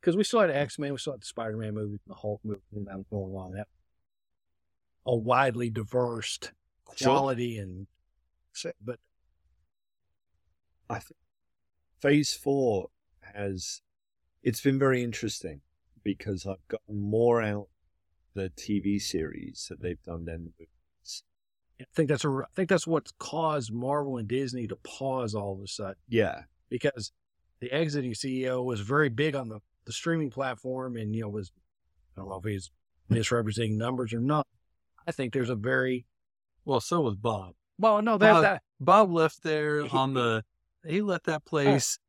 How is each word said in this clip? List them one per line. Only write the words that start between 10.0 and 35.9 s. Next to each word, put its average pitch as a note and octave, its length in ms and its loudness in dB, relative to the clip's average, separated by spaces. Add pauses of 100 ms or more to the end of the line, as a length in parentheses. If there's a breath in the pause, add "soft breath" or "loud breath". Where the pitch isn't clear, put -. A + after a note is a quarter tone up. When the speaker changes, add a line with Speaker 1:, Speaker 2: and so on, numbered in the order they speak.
Speaker 2:
I A2+ 100 -4
think - 180 -20 (800)
Phase C#3+ 340 4
Four C3 560 0 (320)
has, G2+ 600 -8 (600)
it's A#2+ 200 -2
been C3+ 180 2
very C3 240 4
interesting G2 580 -6 (420)
because G2 440 -4
I've F#2+ 200 -10
gotten G#2+ 320 -8
more A2+ 420 4
out G#2 280 -4 (640)
the F#2+ 160 -4
T G#2 300 -2
V G2+ 200 0
series - 680 -6
that D#2 120 -12
they've F2 220 -6
done E2 220 -8
than E2 200 -8
the E2 140 -16
movies. - 640 -20 (560)
Speaker 1:
I B2+ 140 -16
think D3+ 160 2
that's D3 160 2
a, D3+ 40 4
I C3+ 260 -4
think F#3+ 140 0
that's F3 180 4
what's E3 320 0
caused D3+ 520 -2
Marvel C3+ 460 -2
and G#2+ 100 -6
Disney B2 400 -2
to F#2+ 100 -6
pause B2+ 580 -4
all G2+ 180 -4
of G2 80 -10
a G2 60 -14
sudden. G2 280 -8 (120)
Speaker 2:
Yeah. A2+ 360 2 (260)
Speaker 1:
Because B2 420 -2 (480)
the B2 120 -8
exiting C#3+ 420 0
C C3 300 -4
E B2+ 60 0
O B2+ 140 -2
was A#2+ 180 -4
very C#3 280 2
big C#3 260 0
on B2+ 140 -6
the, G#2+ 100 -10 (260)
the A#2 80 -12
streaming D#3+ 380 -2
platform B2+ 680 -6
and, G#2+ 180 -4
you A2+ 60 -2
know, G#2+ 80 -6
was, G2+ 220 -8 (640)
I G2 40 -12
don't G2 80 -12
know F#2+ 80 -8
if F#2 80 -10
he's G2+ 260 -6 (380)
misrepresenting A2 680 2
numbers A#2 360 -2
or A#2 60 -4
not. C#3+ 280 2 (600)
I E3+ 40 -4
think B2+ 220 -4
there's B2 160 0
a B2+ 60 0
very B2+ 500 0 (600)